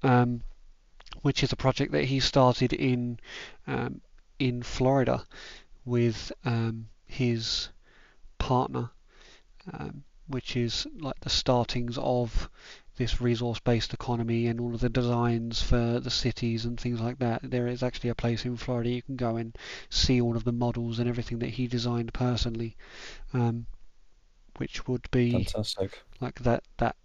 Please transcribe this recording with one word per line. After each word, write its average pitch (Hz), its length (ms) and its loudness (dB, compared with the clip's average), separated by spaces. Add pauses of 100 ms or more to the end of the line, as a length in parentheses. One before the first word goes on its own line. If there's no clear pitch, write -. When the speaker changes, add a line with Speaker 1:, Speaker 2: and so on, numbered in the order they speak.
Speaker 1:
um, 123 380 6 (800)
which 143 220 2
is - 100 2
a - 40 -2
project 135 360 2
that 147 100 2
he 135 160 0
started 127 540 4
in, 123 440 0 (500)
um, 127 340 -4 (360)
in 123 260 0
Florida 127 640 2 (600)
with, 120 480 2 (100)
um, 113 440 -2 (180)
his 117 640 -2 (680)
partner, 127 520 0 (800)
um, 147 320 -10 (240)
which 127 300 -4
is, 117 300 -2 (120)
like, 139 220 -8
the - 80 -6
startings 120 680 2
of 123 500 0 (480)
this 120 220 2
resource-based 120 720 2
economy 117 540 0
and 117 120 0
all 120 140 -2
of 113 60 -6
the 123 100 2
designs 117 720 0
for 120 380 4
the 127 100 -4
cities 113 540 0
and 117 160 -4
things 120 220 -2
like 120 180 -4
that. 117 240 0
There 123 240 -2
is 123 160 -2
actually 120 260 -2
a 120 60 -2
place 117 300 0
in 123 100 -2
Florida 120 340 -2
you 123 120 -2
can 131 160 -8
go 120 180 0
and 113 200 -6 (340)
see 127 320 4
all 117 160 2
of 113 80 -2
the 120 80 2
models 117 440 0
and 120 120 0
everything 120 300 -4
that 117 100 -4
he 123 180 -2
designed 117 460 -2
personally, 117 640 0 (560)
um, 117 320 2 (920)
which - 300 -6
would 127 240 -2
be 120 200 4
Speaker 2:
Fantastic. 98 680 -2 (200)
Speaker 1:
like, 123 180 -6
that, 120 240 2 (140)
that, 117 280 0